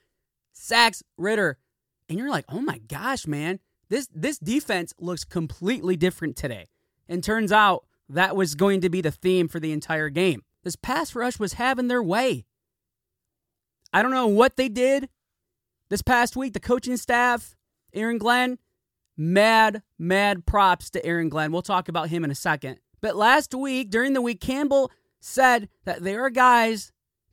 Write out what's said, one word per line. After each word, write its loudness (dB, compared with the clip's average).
sacks 0
Ridder. 0
And -6
you're -6
like, -4
"Oh -6
my -4
gosh, -8
man, -4
this, -4
this -6
defense -4
looks -8
completely -4
different -2
today." -8
And -6
turns 0
out 4
that 0
was 0
going 2
to 2
be -2
the 0
theme 0
for -8
the -4
entire -4
game. 0
This -10
pass -4
rush -4
was -4
having -2
their 0
way. -2
I 4
don't 0
know 0
what 4
they 0
did 0
this -4
past 2
week. -6
The -6
coaching -2
staff, 0
Aaron -4
Glenn, 0
mad, 4
mad 0
props 2
to -6
Aaron -2
Glenn. -2
We'll -2
talk -2
about -4
him -4
in -4
a -6
second. -4
But -4
last 4
week, -4
during 0
the 0
week, -4
Campbell 0
said 2
that -8
there -4
are 0
guys 4